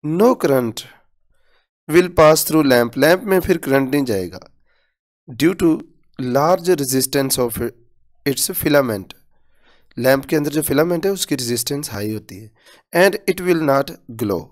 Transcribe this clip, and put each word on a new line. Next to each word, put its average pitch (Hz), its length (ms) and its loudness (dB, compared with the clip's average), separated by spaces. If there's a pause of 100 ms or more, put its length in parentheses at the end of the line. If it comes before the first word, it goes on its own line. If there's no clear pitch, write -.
no 202 300 2 (100)
current 127 360 0 (1080)
will 175 180 4
pass 160 380 4
through 156 180 2
lamp, 120 320 2
लैंप 160 260 2
में 190 160 2
फिर 165 180 0
करंट 135 380 0
नहीं 143 100 0
जाएगा, 92 340 -4 (920)
due 156 220 0
to 165 260 0 (400)
large 160 480 0
resistance 135 720 -2
of 120 300 -4 (580)
its - 240 -4
filament, 131 600 -2 (840)
लैंप 131 280 2
के 160 100 -2
अंदर 147 160 -2
जो 147 100 -2
फिलामेंट 160 440 0
है 196 60 0
उसकी 185 240 -4
रेजिस्टेंस 127 560 -6
हाई 107 220 -6
होती 98 240 -12
है, 110 140 -20 (440)
and 185 240 4 (100)
it 185 180 -4
will 165 160 2
not 139 280 0 (200)
glow 101 400 -4